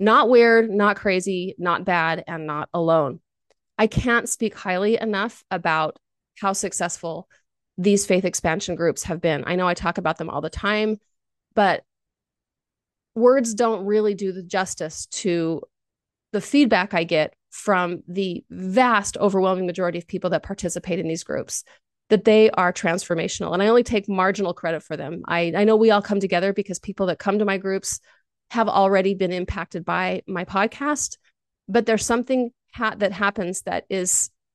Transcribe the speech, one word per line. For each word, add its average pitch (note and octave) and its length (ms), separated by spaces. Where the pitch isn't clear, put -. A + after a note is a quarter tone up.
not A3 280
weird, A#3 420
not G3+ 260
crazy, F#3 600
not F3 280
bad, E3 420
and D#3+ 220
not D3+ 260
alone. E3 460
I A3 80
can't A#3+ 420
speak - 280
highly G3+ 440
enough G#3+ 520
about D#3+ 440
how G3 120
successful F3 760
these G3+ 280
faith F#3 180
expansion E3+ 500
groups E3 300
have E3+ 160
been. D#3 260
I F3 80
know F3+ 140
I F3 60
talk F3 240
about E3 200
them E3 120
all D3 100
the D#3 100
time, G#3+ 480
but G3 300
words A#3+ 400
don't A3 320
really G#3 280
do F#3+ 180
the F#3 100
justice F3+ 640
to E3 560
the G3+ 60
feedback G#3+ 520
I E3 120
get D#3+ 280
from F3+ 580
the F3+ 420
vast, G3+ 640
overwhelming F#3+ 500
majority F3 320
of F3 100
people F#3 220
that E3 120
participate F#3 560
in E3 80
these E3 160
groups, - 400
that G#3 140
they A3 260
are F3+ 220
transformational. E3+ 800
And F#3 80
I G#3 60
only A#3+ 160
take A3 240
marginal F#3+ 440
credit E3 300
for D#3 140
them. D#3 300
I, E3+ 300
I G3+ 80
know A3 120
we A3 160
all G3+ 100
come G3+ 160
together F#3+ 340
because G3 280
people G3 260
that F3 140
come G3+ 180
to G#3 60
my G3 120
groups F#3+ 440
have A3 180
already G3 460
been F#3 180
impacted F3+ 520
by F#3 420
my F3+ 180
podcast, A3+ 720
but A3+ 180
there's A3 180
something B3 460
ha-, A3 240
that G3+ 140
happens G3 500
that F3+ 260
is, F#3 400